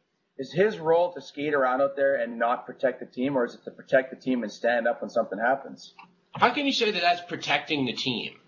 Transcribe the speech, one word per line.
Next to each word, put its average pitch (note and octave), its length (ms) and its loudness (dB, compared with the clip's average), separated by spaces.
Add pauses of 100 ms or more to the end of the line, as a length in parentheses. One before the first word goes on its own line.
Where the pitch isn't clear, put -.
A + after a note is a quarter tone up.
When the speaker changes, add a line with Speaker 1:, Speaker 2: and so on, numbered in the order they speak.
(380)
Speaker 1:
Is C3 140 -8
his F#3 260 2
role E3+ 360 4
to C#3+ 60 -12
skate C#3+ 340 -6
around C3 260 4
out C#3 160 2
there C#3 200 2
and A#2 220 -4
not A#2+ 260 0
protect B2 360 -2
the A#2 60 -12
team, C3+ 300 -2
or A#2+ 80 2
is D3 100 -4
it - 100 -18
to - 80 -12
protect - 380 0
the C3 60 -14
team B2+ 280 -2
and G2+ 80 -6
stand A#2 340 0
up A#2 140 0
when A2 100 -8
something G2 280 -2
happens? - 560 -2 (380)
Speaker 2:
How G3 180 4
can C#4+ 160 -2
you C4+ 60 0
say G#3+ 200 0
that F3 100 -2
that's F3 200 2
protecting D3 640 -2
the A2+ 60 -2
team? A2 420 -4 (140)